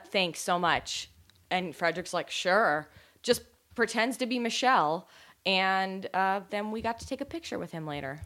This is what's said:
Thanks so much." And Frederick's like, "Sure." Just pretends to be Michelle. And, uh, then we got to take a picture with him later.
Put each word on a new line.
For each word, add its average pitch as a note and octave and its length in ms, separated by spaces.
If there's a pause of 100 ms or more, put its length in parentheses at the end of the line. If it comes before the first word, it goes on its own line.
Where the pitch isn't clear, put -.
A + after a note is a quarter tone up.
Thanks F3+ 320
so F3+ 180
much." D#3 500 (420)
And F3+ 240
Frederick's F3 380
like, E3+ 160
"Sure." F3+ 600 (340)
Just - 180 (340)
pretends A#3 420
to B3+ 80
be A#3+ 140
Michelle. A3+ 680 (380)
And, F#3+ 680
uh, F#3+ 360
then G#3 220
we A3 100
got A#3 180
to - 80
take C4+ 140
a C#4+ 40
picture E4 320
with E3+ 140
him D#3+ 160
later. C#3+ 380